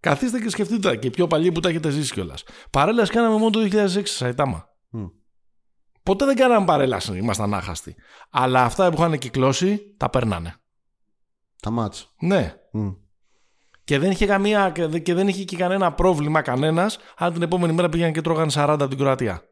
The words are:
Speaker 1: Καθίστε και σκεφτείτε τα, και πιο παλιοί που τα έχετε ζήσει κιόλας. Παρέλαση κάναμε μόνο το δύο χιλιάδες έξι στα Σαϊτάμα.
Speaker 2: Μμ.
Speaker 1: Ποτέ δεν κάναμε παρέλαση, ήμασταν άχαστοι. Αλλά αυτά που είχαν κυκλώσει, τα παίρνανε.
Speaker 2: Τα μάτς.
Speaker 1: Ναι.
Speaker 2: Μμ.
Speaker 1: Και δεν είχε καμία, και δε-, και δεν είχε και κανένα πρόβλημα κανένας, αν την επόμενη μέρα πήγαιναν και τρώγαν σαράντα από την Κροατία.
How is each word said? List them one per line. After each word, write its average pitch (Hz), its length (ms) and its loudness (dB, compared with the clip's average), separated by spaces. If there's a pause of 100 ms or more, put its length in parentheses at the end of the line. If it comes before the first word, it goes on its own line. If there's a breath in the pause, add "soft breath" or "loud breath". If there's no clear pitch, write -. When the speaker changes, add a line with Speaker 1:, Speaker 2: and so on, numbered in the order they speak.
Speaker 1:
Καθίστε 226 400 0
και 226 100 -6
σκεφτείτε 202 380 -2
τα, 127 80 0
και 110 140 -4
πιο 175 160 0
παλιοί 165 260 2
που 175 80 -2
τα 180 80 0
έχετε 160 220 -2
ζήσει 143 220 -2
κιόλας. 82 300 -8 (280 loud breath)
Παρέλαση 196 420 2
κάναμε 226 240 2
μόνο 220 140 2
το 214 80 0
δύο 220 100 2
χιλιάδες 196 280 2
έξι 202 180 -4
στα 131 100 -4
Σαϊτάμα. 123 440 -4 (220)
Speaker 2:
Μμ. 110 140 -8 (960)
Speaker 1:
Ποτέ 196 220 0
δεν 277 120 2
κάναμε 233 300 4
παρέλαση, 127 500 0
ήμασταν 104 380 -2
άχαστοι. 85 400 -10 (360 loud breath)
Αλλά 127 340 2
αυτά 175 260 2
που 165 80 -2
είχαν 165 200 2
κυκλώσει, 135 760 0
τα - 140 -2
παίρνανε. 90 440 -2 (1080)
Speaker 2:
Τα 107 80 -6
μάτς. 113 500 -6
Speaker 1:
Ναι. 170 340 0 (180)
Speaker 2:
Μμ. 107 160 -4 (960)
Speaker 1:
Και 143 140 0
δεν 170 120 2
είχε 190 160 0
καμία, 202 440 2
και 175 160 -2
δε-, 156 120 -2
και 170 160 -2
δεν 190 140 2
είχε 190 160 -4
και 180 120 -10
κανένα 180 360 0
πρόβλημα 156 500 2
κανένας, 160 560 0 (180 loud breath)
αν 175 160 -2
την 170 100 -4
επόμενη 175 300 0
μέρα 175 160 2
πήγαιναν 165 240 0
και 160 80 -4
τρώγαν 160 300 0
σαράντα 147 340 2
από 135 100 -4
την 127 100 -4
Κροατία. 123 480 -2